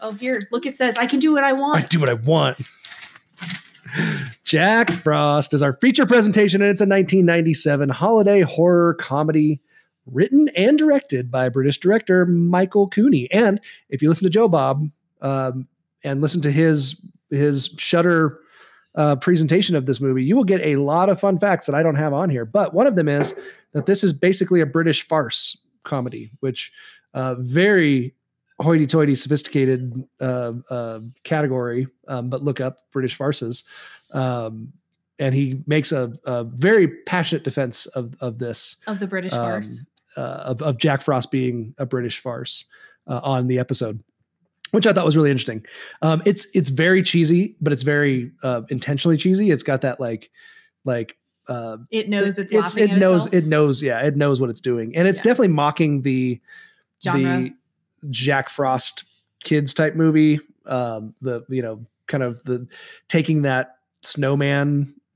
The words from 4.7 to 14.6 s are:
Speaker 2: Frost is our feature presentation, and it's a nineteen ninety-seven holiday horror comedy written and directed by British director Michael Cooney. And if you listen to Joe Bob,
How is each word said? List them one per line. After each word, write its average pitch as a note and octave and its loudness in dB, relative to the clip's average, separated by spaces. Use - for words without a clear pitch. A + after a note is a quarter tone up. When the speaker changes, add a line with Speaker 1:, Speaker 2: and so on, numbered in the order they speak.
Speaker 2:
Frost D3+ 0
is C#3+ 2
our C#3+ 2
feature C4 2
presentation, G3+ 4
and G3+ 4
it's G3 2
a G3+ 4
nineteen F#3+ 4
ninety-seven D#3 2
holiday G3+ 4
horror E3+ 4
comedy D3+ 0
written A#3 2
and A3+ 4
directed C4+ 0
by B2+ 0
British C3+ 0
director F#3 4
Michael F3+ 2
Cooney. G3 2
And G#3 4
if C3+ -4
you D3+ 4
listen E3 2
to F#3 2
Joe A3 2
Bob, D3 0